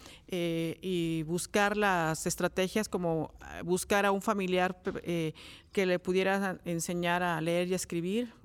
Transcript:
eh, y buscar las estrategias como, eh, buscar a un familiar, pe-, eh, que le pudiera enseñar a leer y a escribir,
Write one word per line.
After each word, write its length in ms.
eh, 540
y 420
buscar 520
las 500
estrategias 600
como, 520
eh, 220
buscar 440
a 60
un 100
familiar, 600
pe-, 220
eh, 300
que 140
le 120
pudiera 640
enseñar 580
a 180
leer 280
y 40
a 40
escribir, 560